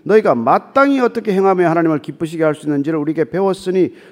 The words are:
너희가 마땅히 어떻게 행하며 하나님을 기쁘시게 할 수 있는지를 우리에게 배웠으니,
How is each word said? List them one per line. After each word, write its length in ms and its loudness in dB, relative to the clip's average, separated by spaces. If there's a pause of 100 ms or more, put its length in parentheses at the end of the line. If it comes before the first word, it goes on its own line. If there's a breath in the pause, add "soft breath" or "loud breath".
너희가 320 2
마땅히 640 0
어떻게 340 -2
행하며 340 2
하나님을 360 0
기쁘시게 400 -6
할 100 0
수 140 -8
있는지를 320 -2
우리에게 320 -2
배웠으니, 640 -2 (160 loud breath)